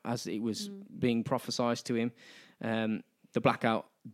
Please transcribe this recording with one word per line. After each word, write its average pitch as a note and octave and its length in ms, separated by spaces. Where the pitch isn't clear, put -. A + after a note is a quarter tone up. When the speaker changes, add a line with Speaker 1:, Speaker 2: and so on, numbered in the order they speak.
Speaker 1:
as A#2+ 220
it G2 140
was G#2+ 280
Speaker 2:
Mm. G2 140
Speaker 1:
being A#2 240
prophesied A#2+ 640
to A#2+ 100
him. A#2 160
Um, A2 420
the A#2 80
blackout A2+ 480